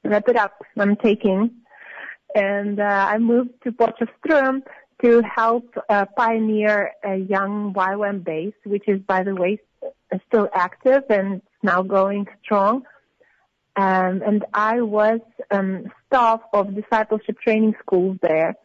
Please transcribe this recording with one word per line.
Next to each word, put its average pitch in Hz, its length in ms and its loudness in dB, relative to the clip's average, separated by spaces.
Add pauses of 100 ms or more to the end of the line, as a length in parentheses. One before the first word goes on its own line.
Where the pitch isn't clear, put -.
"Wrap 208 240 0
it 240 80 2
up, 208 260 -4 (140)
I'm 202 200 2
taking." 202 440 0 (920)
And, 202 440 -2
uh, 202 360 0
I - 20 -2
moved 240 380 0 (100)
to 240 80 -6
Potchefstroom 262 920 0 (400)
to 233 200 6
help, 233 440 0 (220)
uh, 202 160 2 (100)
pioneer 214 800 0 (100)
a 196 140 -4
young 196 560 -4
Y 190 200 0
W 208 120 -4
A 202 40 -2
M 202 120 -4
base, 170 400 -8 (120)
which 202 140 -4
is, 190 140 0
by 190 220 -2
the 196 120 -2
way, 185 180 0 (600)
s-, 190 160 -6
still 208 240 2
active 262 560 0
and 196 320 0 (220)
now 185 200 2
going 196 440 0 (180)
strong. 214 380 0 (920)
Um, 185 380 0 (140)
and 208 240 0
I 220 300 0
was, 214 380 2 (300)
um, 196 200 0 (360)
staff 226 360 2 (100)
of 202 280 -2
discipleship 214 600 -2
training 220 420 2
schools 185 380 0
there. 160 440 0